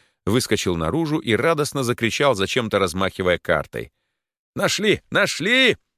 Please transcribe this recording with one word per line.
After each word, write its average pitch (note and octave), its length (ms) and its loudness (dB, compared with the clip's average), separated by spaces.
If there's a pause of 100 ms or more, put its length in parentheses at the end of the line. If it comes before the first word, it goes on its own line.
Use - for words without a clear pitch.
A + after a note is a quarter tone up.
(260)
выскочил G#2 500 0
наружу D3 420 -2
и A2+ 160 0
радостно D3 500 0
закричал, A#2 500 0
зачем-то G2+ 440 -2
размахивая F2+ 600 0
картой. B1+ 540 -2 (600)
«Нашли! F#3+ 560 0
Нашли! G#3 640 2 (220)